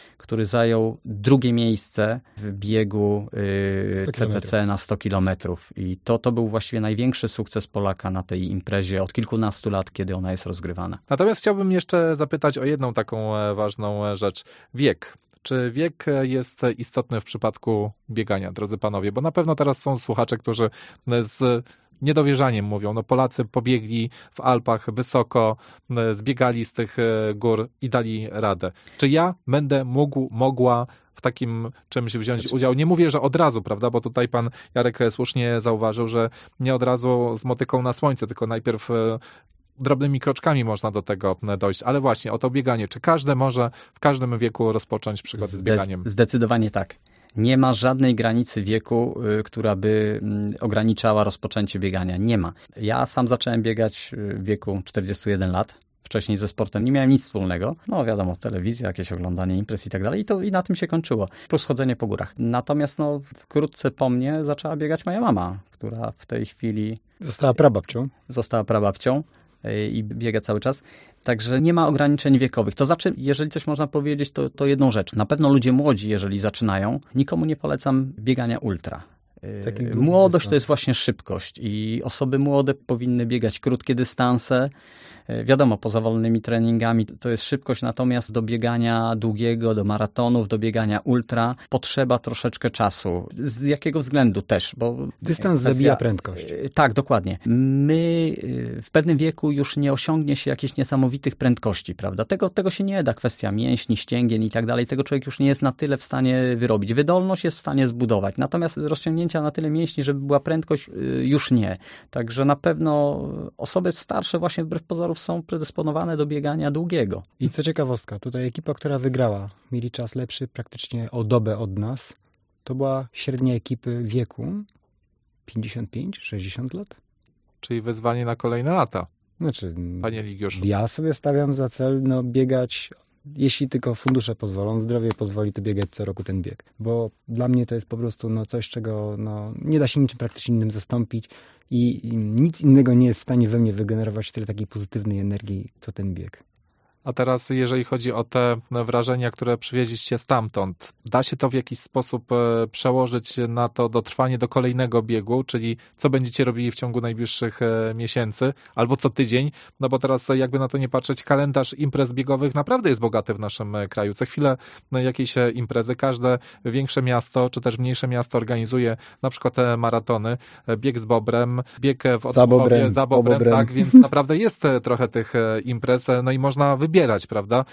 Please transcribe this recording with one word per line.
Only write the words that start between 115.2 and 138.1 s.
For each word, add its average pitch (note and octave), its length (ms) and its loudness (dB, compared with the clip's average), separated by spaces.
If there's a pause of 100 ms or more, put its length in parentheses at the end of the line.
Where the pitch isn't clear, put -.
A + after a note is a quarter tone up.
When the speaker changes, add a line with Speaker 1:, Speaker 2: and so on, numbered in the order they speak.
Speaker 1:
predysponowane D#3+ 760 -4
do D3 80 0
biegania D3 460 -2
długiego. D3+ 520 -2 (160)
Speaker 2:
I B2 100 0
co D3+ 140 -4
ciekawostka, B2+ 560 -2
tutaj B2+ 280 -4
ekipa, D3+ 260 -6
która C#3 260 -4
wygrała, A#2+ 500 0 (220)
mieli A#2+ 200 -4
czas A#2 240 -8
lepszy B2+ 320 -8
praktycznie - 640 -8
o A#2+ 120 -2
dobę A2 340 2
od G2+ 220 -6
nas. A#2 340 -6 (500)
To B2+ 120 -8
była C3+ 360 -2
średnia B2+ 440 -2
ekipy A#2+ 480 -4
wieku A#2+ 500 -4 (920)
pięćdziesiąt A2+ 440 -8
pięć, F3 300 -8
sześćdziesiąt G#2+ 540 -8
lat. G3 220 -12 (640)
Speaker 3:
Czyli A#2 200 -4
wyzwanie A#2 440 -2
na A#2+ 100 -4
kolejne A#2+ 360 -2
lata. B2 360 -2 (340)
Speaker 2:
Znaczy, G2+ 340 -4 (260)
Speaker 3:
Panie A2+ 220 -6
Ligiuszu. G2 420 -6
Speaker 2:
ja G2+ 220 0
sobie D#3 260 -2
stawiam C#3+ 420 0
za C3 140 -2
cel, C3+ 340 0
no, C3 200 2
biegać, B2+ 640 0 (460)
jeśli C3+ 340 0
tylko B2 260 -2
fundusze A#2+ 400 0
pozwolą, G#2 440 -4
zdrowie A2+ 340 0
pozwoli, G#2 400 -4
to G#2 80 -8
biegać G2+ 280 -2
co - 160 -8
roku G2 180 -8
ten F#2+ 180 -4
bieg. F#2 220 -10 (160)
Bo A#2 320 -4 (160)
dla A#2+ 200 -2
mnie B2 180 2
to A#2 100 -4
jest A2+ 120 -6
po A2+ 100 -8
prostu, A#2 320 -6